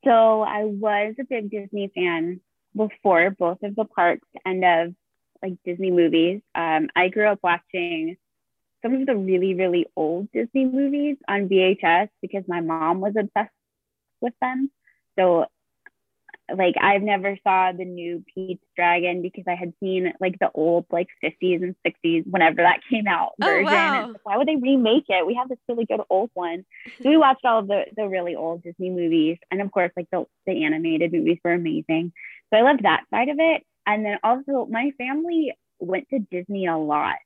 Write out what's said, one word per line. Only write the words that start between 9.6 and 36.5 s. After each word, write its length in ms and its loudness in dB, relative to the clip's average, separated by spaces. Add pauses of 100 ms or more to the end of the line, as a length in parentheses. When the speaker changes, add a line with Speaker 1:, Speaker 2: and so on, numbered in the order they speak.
Speaker 1:
old 360 -4
Disney 340 -2
movies 520 -2 (100)
on 200 -2
V 140 4
H 220 2
S 260 2 (120)
because 260 -8
my 140 -4
mom 380 -2
was 180 -2
obsessed 340 -2 (720)
with 200 -4
them. 300 -2 (480)
So, 260 4 (1080)
like, 260 2
I've 220 4
never 400 -2
saw 280 2
the 140 -8
new 380 -10 (100)
Pete's 300 -10 (120)
Dragon 460 0
because 260 -10
I 80 -2
had 240 -10
seen, 400 -2
like, 200 -2
the 140 0
old, 360 0
like, 180 -2 (140)
fifties 400 -2
and 140 -6 (100)
sixties, 440 -2
whenever 280 2
that 220 4 (100)
came 180 -2
out, 340 -2
Speaker 2:
Oh, 40 -2
Speaker 1:
version. 200 2
Speaker 2:
wow. 400 2
Speaker 1:
It's 80 -12
like, 120 -20
why 120 -2
would 100 2
they 80 0
remake 540 2
it? 180 2
We 80 -2
have 140 -4
this 100 -8 (100)
really 160 -2
good 240 -4
old 240 0
one. 320 -8 (380)
So 60 2
we 80 8
watched 280 4
all 140 4
of 80 -4
the, 180 0 (100)
the 120 -4
really 280 -4
old 280 -6
Disney 260 -8
movies 480 2 (140)
and, 100 -2
of 100 -4
course, 240 0
like, 160 -8
the, 140 -2 (200)
the 200 -2
animated 480 0
movies 300 0
were 100 0
amazing. 600 -2 (380)
So 80 4
I 40 6
loved 200 4
that 280 2
side 180 0
of 100 -4
it. 240 2 (220)
And 200 -2
then 180 -4
also 460 0
my 280 -2
family 560 -2 (260)
went 300 -6
to 100 -2
Disney 480 -6